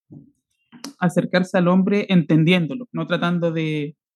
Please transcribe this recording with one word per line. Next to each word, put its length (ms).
acercarse 580
al 100
hombre 420
entendiéndolo, 840
no 160
tratando 440
de 440